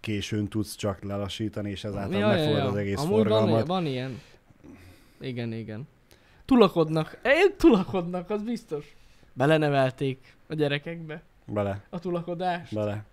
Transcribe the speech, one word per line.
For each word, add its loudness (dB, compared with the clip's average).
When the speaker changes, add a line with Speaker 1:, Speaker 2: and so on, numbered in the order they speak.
Speaker 1:
későn -4
tudsz -4
csak -6
lelassítani, -6
és -10
ezáltal -6
Speaker 2:
Ja, -
ja, 0
Speaker 1:
megfogod 2
Speaker 2:
ja. 0
Speaker 1:
az -2
egész -2
Speaker 2:
Amúgy -2
van 2
Speaker 1:
forgalmat. 2
Speaker 2:
ilyen, 2
van -2
ilyen. -6
Igen, -8
igen. -10
Tulakodnak. 4
É, 6
tulakodnak, 4
az -2
biztos. -8
Belenevelték 0
a -8
gyerekekbe. -4
Speaker 1:
Bele. -2
Speaker 2:
A -10
tulakodást. -4
Speaker 1:
Bele. -4